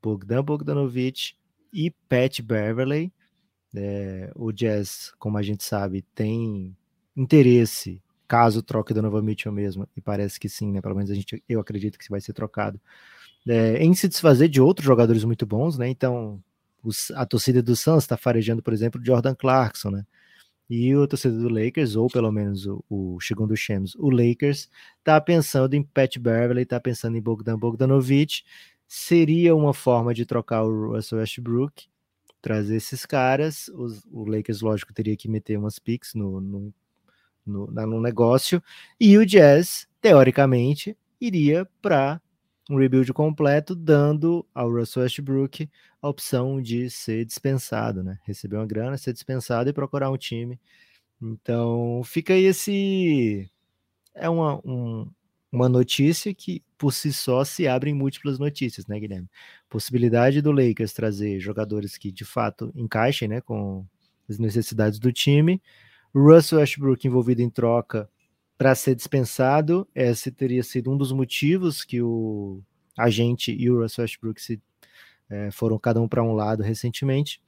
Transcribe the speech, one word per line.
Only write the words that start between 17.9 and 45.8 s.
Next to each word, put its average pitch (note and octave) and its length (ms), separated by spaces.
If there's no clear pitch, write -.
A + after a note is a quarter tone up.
tá A#2 100
farejando, A2+ 460
por A2+ 100
exemplo, A#2 300
Jordan B2 320
Clarkson, B2+ 560
né? G2+ 140
E A#2+ 260
a C#3+ 120
torcida C3 320
do A#2 100
Lakers, A2+ 480
ou A2+ 120
pelo A2+ 240
menos G2+ 340
o, G2+ 240
o F#2 320
segundo G#2+ 300
o A2 40
Shams, G2 440
o D3 100
Lakers, B2 580
tá D#3 180
pensando D3 540
em C#3+ 80
Pat C3+ 340
Beverley, A#2+ 480
tá B2 140
pensando A#2 380
em A2+ 40
Bogdan A2 380
Bogdanovic. C3 840
Seria E3 680
uma D3 200
forma A#2+ 360
de A#2 140
trocar A2+ 380
o A2 320
Russell A2 240
Westbrook, A#2+ 680
trazer G#2+ 360
esses - 280
caras. C#3 720
Os, A#2 360
o A2 140
Lakers, G#2+ 360
lógico, G#2+ 300
teria G#2+ 240
que - 140
meter G#2+ 300
umas G#2 180
picks - 380
no, G2 260
no, G2+ 320
no, G2+ 260
na, A2 140
no A2+ 160
negócio. A#2+ 580
E G#3 200
o A3+ 60
Jazz, F3 600
teoricamente, C#3 960
iria F3+ 480
pra D3+ 400
um C#3+ 100
rebuild C3 360
completo, D3+ 640
dando D#3 760
ao B2 200
Russell A#2+ 320
Westbrook C3+ 680